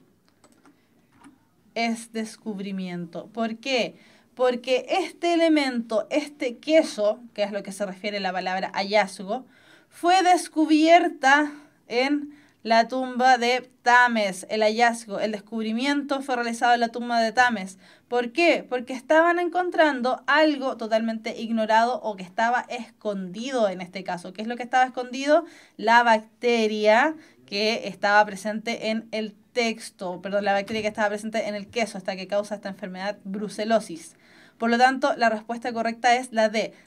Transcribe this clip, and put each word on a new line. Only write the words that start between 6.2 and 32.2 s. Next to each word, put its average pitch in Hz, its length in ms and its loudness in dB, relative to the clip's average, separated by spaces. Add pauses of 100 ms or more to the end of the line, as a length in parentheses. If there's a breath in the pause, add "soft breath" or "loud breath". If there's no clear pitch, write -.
queso, 247 640 0 (140)
que 208 100 -4
es 202 80 -4
lo 202 120 -6
que 196 80 -12
se 202 140 -8
refiere 202 340 -8
la 185 140 -4
palabra 185 400 -4
hallazgo, 202 720 -2 (440 soft breath)
fue 359 340 2
descubierta 311 1300 4 (360 loud breath)
en 285 460 -2 (300 loud breath)
la 226 240 4
tumba 254 500 2
de 240 320 -2 (140)
Tames. 233 640 4
El 220 140 0
hallazgo, 220 560 0
el 214 140 -2
descubrimiento 262 880 -4
fue 269 140 -4
realizado 240 380 0
en 240 60 4
la 233 80 0
tumba 240 340 -2
de 226 100 0
Tames. 220 460 0 (300 soft breath)
¿Por 240 240 -2
qué? 302 360 2
Porque 247 260 -6
estaban 320 440 2
encontrando 320 880 0
algo 277 500 2
totalmente 226 640 -4
ignorado 226 640 2
o 214 140 -6
que 185 80 -16
estaba 233 460 -2
escondido 220 1000 -4
en 185 120 -8
este 180 220 -12
caso. 180 300 -10
¿Qué - 80 -12
es 220 60 -8
lo 240 80 -6
que 247 80 -10
estaba 254 220 2
escondido? 269 600 0 (320 loud breath)
La 233 260 4
bacteria 226 1120 2 (300 loud breath)
que 214 420 -4
estaba 208 380 2
presente 214 640 -6
en 220 220 -6
el 214 240 -8 (160)
texto, 220 680 -4
perdón, 202 240 -4
la 196 80 2
bacteria 202 280 -2
que 208 60 -4
estaba 214 220 -2
presente 214 380 -4
en 208 80 -6
el 202 120 -12
queso, 220 300 -4
esta 190 180 -8
que 185 120 -10